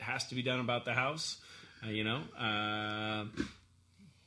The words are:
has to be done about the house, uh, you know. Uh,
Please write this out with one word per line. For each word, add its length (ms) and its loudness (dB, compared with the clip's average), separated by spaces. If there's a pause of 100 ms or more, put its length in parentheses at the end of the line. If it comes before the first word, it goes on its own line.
has 280 -2
to 80 -6
be 60 2
done 180 4
about 240 2
the 100 0
house, 440 0 (460)
uh, 40 -4
you 160 2
know. 160 2 (180)
Uh, 880 2 (1040)